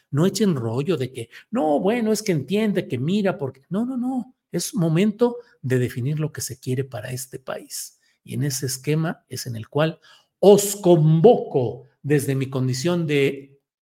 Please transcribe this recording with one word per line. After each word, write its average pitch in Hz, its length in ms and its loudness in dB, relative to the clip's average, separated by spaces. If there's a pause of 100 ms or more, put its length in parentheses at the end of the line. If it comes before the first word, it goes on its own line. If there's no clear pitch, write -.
(100)
no 147 160 4
echen 196 300 2
rollo 131 400 -2
de 127 160 -4
que, 117 160 -10 (220)
"No, 294 280 0
bueno, 220 340 0
es 208 100 -2
que 190 100 -2
entiende, 190 560 -2
que 123 100 -4
mira", 185 400 0
porque... 135 300 -8
No, 202 160 -4
no, 262 120 -6
no. 247 380 -6 (160)
Es 175 240 -6
momento 208 640 2 (260)
de 127 160 0
definir 127 400 -2
lo 151 140 -4
que - 80 -12
se - 180 -10
quiere 127 260 -4
para 127 280 -12
este - 260 -10
país. - 640 -12 (240)
Y 120 100 -12
en 123 80 -4
ese 143 240 -4
esquema 156 640 -4
es - 180 -12
en 120 80 -8
el 110 140 -12
cual 160 320 -2 (400)
os 202 360 6
convoco 160 1080 4 (180)
desde 135 320 0
mi 131 160 -4
condición 135 560 -2
de 143 540 -2 (360)